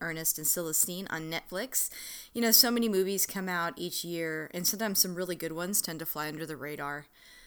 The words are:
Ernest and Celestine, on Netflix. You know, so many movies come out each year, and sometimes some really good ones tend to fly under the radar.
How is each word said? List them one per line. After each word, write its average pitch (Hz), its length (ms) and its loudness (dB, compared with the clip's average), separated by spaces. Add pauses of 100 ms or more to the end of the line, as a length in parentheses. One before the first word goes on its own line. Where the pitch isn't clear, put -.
Ernest 160 380 0
and 156 80 -2
Celestine, 175 640 0
on 160 200 -4
Netflix. - 580 -2 (440)
You 233 80 0
know, 233 100 6
so 233 200 10
many 233 180 4
movies 190 380 2
come 190 200 -4
out 170 300 0
each 180 260 -4
year, 160 520 -4
and 175 100 0
sometimes 208 340 0
some 185 140 2
really 180 220 -2
good 160 180 -4
ones 180 260 0
tend 160 200 -2
to 160 80 -6
fly 151 200 -4
under 156 200 -6
the 151 100 -8
radar. 143 480 -8 (420)